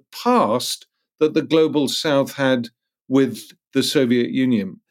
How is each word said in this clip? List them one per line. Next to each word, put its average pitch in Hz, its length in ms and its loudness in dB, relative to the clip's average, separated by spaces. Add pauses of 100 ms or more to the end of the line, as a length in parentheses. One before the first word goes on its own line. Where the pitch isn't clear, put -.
(240)
past 131 640 0 (320)
that 151 140 2
the 156 80 0
global 147 480 2
South 139 460 -2
had 131 340 0 (400)
with 131 420 0 (220)
the 135 100 0
Soviet 123 460 0
Union. 120 500 -2 (120)